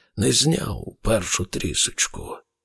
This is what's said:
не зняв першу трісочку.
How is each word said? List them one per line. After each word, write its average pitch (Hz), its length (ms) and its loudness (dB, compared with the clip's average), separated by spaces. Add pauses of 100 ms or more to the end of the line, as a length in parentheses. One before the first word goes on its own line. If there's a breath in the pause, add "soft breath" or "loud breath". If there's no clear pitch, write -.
(160)
не 117 160 4
зняв - 720 0
першу 98 420 0
трісочку. - 920 -2 (280)